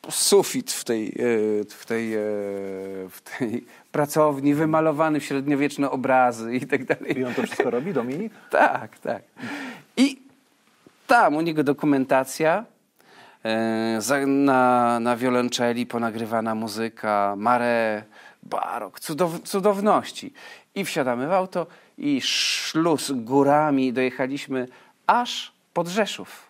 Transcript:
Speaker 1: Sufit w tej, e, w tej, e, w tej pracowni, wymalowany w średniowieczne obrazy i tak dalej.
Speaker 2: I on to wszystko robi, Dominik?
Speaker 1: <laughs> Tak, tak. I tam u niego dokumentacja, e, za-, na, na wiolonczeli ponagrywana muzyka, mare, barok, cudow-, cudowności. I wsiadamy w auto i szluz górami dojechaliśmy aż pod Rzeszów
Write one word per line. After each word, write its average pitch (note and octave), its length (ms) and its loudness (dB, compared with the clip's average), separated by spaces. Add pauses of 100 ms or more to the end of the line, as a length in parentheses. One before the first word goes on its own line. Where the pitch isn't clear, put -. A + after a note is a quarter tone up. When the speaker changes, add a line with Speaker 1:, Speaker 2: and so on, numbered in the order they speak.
(100)
Speaker 1:
Sufit - 600 2
w - 120 -8
tej, A2+ 240 -2
e, - 40 -10 (580)
w - 160 -20
tej, A2+ 280 -4
e, A2 40 -2 (920)
w - 80 -20 (200)
tej A#2+ 260 -4 (280)
pracowni, D3 640 2
wymalowany D#3 680 2
w C#3 40 -10
średniowieczne C#3 640 -2
obrazy B2 680 2
i B2+ 100 -4
tak C3 180 -2
dalej. - 340 -2
Speaker 2:
I B2+ 60 -2
on B2 100 -6
to B2+ 80 0
wszystko B2+ 280 -2
robi, C3+ 220 -2
Dominik? C#3 400 -4 (120)
Speaker 1:
<laughs> - 60 -18
Tak, - 480 2
tak. - 240 -6 (720)
I C4+ 260 2 (840)
tam G3+ 300 6
u D#3 40 0
niego D#3+ 240 0
dokumentacja, C#3+ 1000 2 (800)
e, A2+ 560 0
za-, C#3 260 0
na, B2+ 760 4
na A#2+ 160 0
wiolonczeli B2 680 0
ponagrywana A2+ 680 -4
muzyka, G#2+ 840 -2
mare, A2+ 680 2 (400)
barok, - 580 -8
cudow-, E3 440 -2
cudowności. G3 880 0 (420)
I D3+ 100 -4
wsiadamy B2+ 440 -2
w F3 40 0
auto F#3 340 -2 (320)
i C#3 240 0
szluz - 920 0
górami C#3 800 4
dojechaliśmy C3 760 -2 (380)
aż - 460 0 (220)
pod E3+ 140 -2
Rzeszów F#3 600 -4